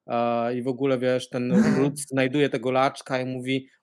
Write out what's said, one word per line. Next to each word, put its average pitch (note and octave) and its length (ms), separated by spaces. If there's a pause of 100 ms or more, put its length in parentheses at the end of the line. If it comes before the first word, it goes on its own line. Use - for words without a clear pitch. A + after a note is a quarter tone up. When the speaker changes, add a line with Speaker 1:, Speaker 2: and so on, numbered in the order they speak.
Speaker 1:
e, A#2 480
i B2 80
w B2 60
ogóle, C3 300
wiesz, B2+ 300
ten B2 240
Speaker 2:
Mhm. G#3+ 300
Speaker 1:
lud C#3+ 160
znajduje C3+ 500
tego C3 220
laczka C3 500
i B2+ 60
mówi, C3 420 (140)